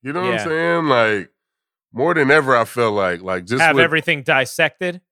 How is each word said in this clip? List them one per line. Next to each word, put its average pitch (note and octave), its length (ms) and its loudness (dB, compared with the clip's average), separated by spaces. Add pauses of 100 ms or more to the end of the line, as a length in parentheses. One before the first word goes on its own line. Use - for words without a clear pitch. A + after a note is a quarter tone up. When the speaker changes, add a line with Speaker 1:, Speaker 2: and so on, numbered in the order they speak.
Speaker 1:
You C3+ 100 -10
know F3 100 -4
what F#3 60 -2
Speaker 2:
Yeah. - 140 -2
Speaker 1:
I'm E3 60 -6
saying? E3 380 -2
Like, A2 460 2 (600)
more D3+ 220 -2
than C#3 160 2
ever, C3+ 260 4
I A2+ 80 2
feel A2+ 280 -2
like, F#2 280 -2
like, F#2 260 -6
just B2 140 -2
Speaker 2:
Have D#3 160 4
Speaker 1:
with D#3+ 80 4
Speaker 2:
everything D3+ 380 -2
dissected? D#3+ 800 -2 (120)